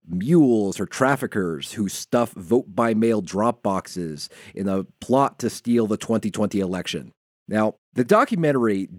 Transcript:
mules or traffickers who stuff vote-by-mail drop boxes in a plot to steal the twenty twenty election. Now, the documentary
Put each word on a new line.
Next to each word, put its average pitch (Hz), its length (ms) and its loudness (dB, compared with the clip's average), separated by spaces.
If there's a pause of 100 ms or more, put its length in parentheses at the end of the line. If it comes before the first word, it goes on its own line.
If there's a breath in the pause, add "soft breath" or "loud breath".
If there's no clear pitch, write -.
mules 107 720 4
or 98 80 -4
traffickers 107 840 -2
who 101 160 -2
stuff - 440 -2
vote-by-mail 110 920 0
drop 104 420 -2
boxes 87 640 -6 (260 loud breath)
in 98 140 -4
a 95 160 -2 (160)
plot 131 400 0
to 117 100 -2
steal 117 380 0
the 104 80 0
twenty 110 340 -2
twenty 101 300 -2
election. 90 500 -6 (360)
Now, 107 280 0 (180)
the 123 120 0
documentary 139 840 2 (100)